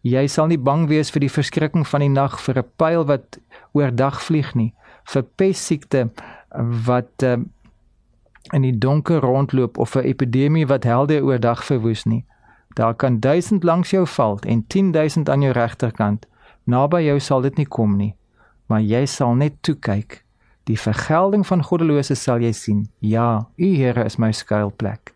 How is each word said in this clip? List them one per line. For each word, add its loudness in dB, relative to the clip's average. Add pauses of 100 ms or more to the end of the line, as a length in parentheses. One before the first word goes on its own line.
Jy 2
sal 0
nie 0
bang 0
wees 0
vir -2
die 0
verskrikking -2
van -2
die 2
nag, 0
vir -2
'n -4
pyl 2
wat -2 (340)
oordag 0
vlieg -2
nie, 0 (300)
vir -2
pessiekte -2 (760)
wat, 0
eh, 2 (1120)
in 2
die 0
donker 2
rondloop 0
of -2
'n 0
epidemie 2
wat 0
helder 2
oordag 0
verwoes -2
nie." -2 (440)
Daar 0
kan 0
duisend 0
langs 0
jou 2
val -2
en -2
tienduisend 0
aan 2
jou 2
regterkant. -2 (380)
Naby 2
jou 2
sal 0
dit -2
nie 0
kom 0
nie, -2 (520)
maar 0
jy 2
sal 0
net 0
toe -2
kyk. -4 (400)
Die -2
vergelding 0
van 0
goddelose 0
sal -2
jy 0
sien. -2 (100)
Ja, 0
U, 2
Here, 2
is -4
my 2
skuilplek. -4